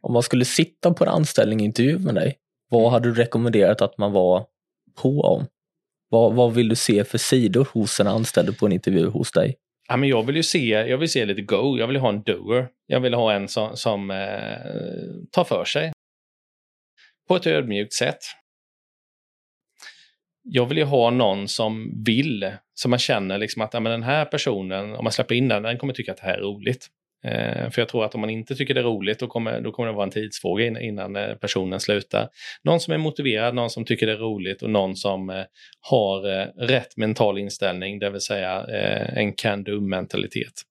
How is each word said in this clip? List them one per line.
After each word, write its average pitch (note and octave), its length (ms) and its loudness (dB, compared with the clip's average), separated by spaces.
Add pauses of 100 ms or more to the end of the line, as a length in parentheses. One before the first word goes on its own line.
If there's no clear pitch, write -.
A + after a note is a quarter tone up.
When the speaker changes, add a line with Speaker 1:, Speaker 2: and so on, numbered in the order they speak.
Speaker 1:
Om - 120 -2
man A#2+ 100 4
skulle B2 220 2
sitta - 480 2
på - 100 2
en - 60 2
anställningsintervju A2 880 2
med F#3 160 -2
dig, G#2 220 0 (320)
vad A#2 220 6
hade A#2+ 180 4
du A2+ 60 0
rekommenderat A2+ 680 4
att - 160 0
man G#2 140 0
var F2+ 340 4 (560)
på C#3 200 2
om? - 240 4 (640)
Vad, A2+ 240 6
vad A#2+ 200 6
vill A#2 160 4
du A2+ 60 4
se G#2 280 4
för - 140 -4
sidor A#2+ 560 4
hos G#2 260 0
en G#2 80 4
anställd G2+ 520 0
på G#2+ 60 4
en G#2 60 4
intervju F2+ 340 2
hos - 260 -2
dig? - 240 2 (320)
Speaker 2:
Ja, B2 100 0
men C#3 120 2
jag A2+ 160 2
vill C#3+ 100 -2
ju E3 80 0
se, B2 240 0
jag A2+ 300 2
vill D#3+ 120 -2
se A#2+ 160 0
lite G2+ 160 -2
go. A2 360 0
Jag A#2 100 0
vill C3+ 80 -2
ha C3 140 2
en G#2 140 -2
doer. G#2+ 440 -2 (200)
Jag B2+ 120 0
vill B2 140 0
ha A2+ 200 2
en G2 140 -2
som, A2 300 -4
som, G2 340 -2
eh, F#2+ 460 -6 (760)
tar F3+ 120 2
för F#2+ 220 -2
sig. D#3 260 -2 (1400)
På F#3 80 4
ett F3+ 120 0
ödmjukt A#2 460 0
sätt. C#3+ 260 -2 (2250)
Jag B2+ 220 0
vill D3 120 -2
ju D#3 60 2
ha C3 260 4
någon G2+ 380 2
som A2 580 -4
vill, A2+ 460 0 (220)
som - 160 -4
man B2 100 4
känner G2+ 380 0
liksom G#2+ 240 -4
att, A2 120 -4
ja, A#2 60 -4
men A2+ 120 -2
den A2+ 120 -4
här D3 220 0
personen, G2+ 680 -4
om - 80 -6
man A2+ 100 0
släpper - 220 0
in C3 120 4
den, G#2+ 160 2
den A#2 140 -4
kommer C3 160 -6
tycka G#2+ 180 -8
att F#2+ 60 -10
det G2 100 -8
här F#2 100 0
är G2 40 -6
roligt. G2+ 460 -4 (380)
Eh, E2 440 -4
för B2 120 0
jag A2+ 80 0
tror A2 160 0
att G#2+ 100 -8
om A2 60 -4
man G#2+ 80 -2
inte A2+ 260 -8
tycker C3 180 -4
det B2+ 60 2
är B2 40 0
roligt, G#2+ 360 0
då B2 80 -4
kommer, A#2 340 -4
då A2+ 100 -6
kommer A#2 180 -4
det G#2+ 60 -6
vara G2+ 80 -2
en F#2+ 80 -2
tidsfråga G#2+ 540 -2
in-, A2+ 120 -4
innan, G2+ 380 -8
eh, G#2+ 200 -4
personen F#2+ 440 -4
slutar. G#2 500 -2 (340)
Någon E3 160 4
som E3 140 -4
är D#3 40 0
motiverad, B2+ 580 -2
någon A#2+ 140 -2
som A2+ 160 -8
tycker A2 220 0
det A2 60 0
är G#2+ 40 -4
roligt G2+ 440 -6
och A2 80 -4
någon G2 260 2
som, F#2+ 340 -4
eh, F#2+ 140 -8 (360)
har, G2 500 0
eh, F#2+ 260 -2
rätt - 420 -2
mental G#2+ 400 2
inställning, G2 640 -4
det G2+ 100 -2
vill G2 120 -8
säga, F#2+ 460 -4
eh, G#2 500 -2
en G#2 160 0
can-do-mentalitet. G2+ 1400 -4